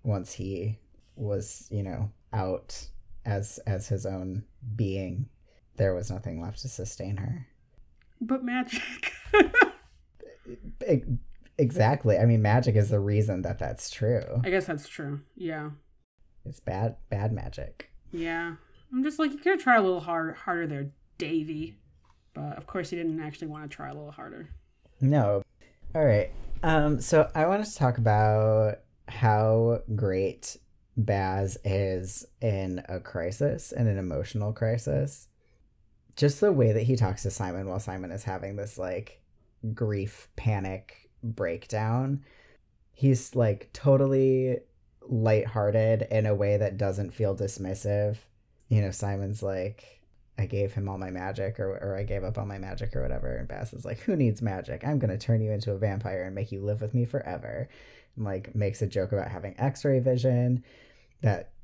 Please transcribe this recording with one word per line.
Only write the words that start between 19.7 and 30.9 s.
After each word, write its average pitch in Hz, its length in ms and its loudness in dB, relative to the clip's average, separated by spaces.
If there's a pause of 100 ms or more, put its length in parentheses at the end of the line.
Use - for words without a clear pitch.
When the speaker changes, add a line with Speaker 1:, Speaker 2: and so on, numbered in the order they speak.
Speaker 2:
a 220 40 6
little 185 180 2
hard, 165 360 -4
harder 170 320 -4
there, 143 240 -6 (260)
Davy. 156 600 -4 (560)
But 143 240 -8
of 139 100 -16
course, 175 220 -6
he 175 60 -6
didn't 165 240 -4
actually 151 280 -10
wanna 151 200 -12
try 139 220 -12
a 139 40 -10
little 147 180 -14
harder. - 380 -16 (520)
Speaker 1:
No. 117 420 4 (500)
All 156 120 4
right. 107 260 6 (320)
Um, 151 360 4
so 156 360 4
I 156 100 4
wanted 202 220 2
to - 80 -12
talk 123 220 2
about 107 840 4 (280)
how 110 720 4 (140)
great 95 640 0 (400)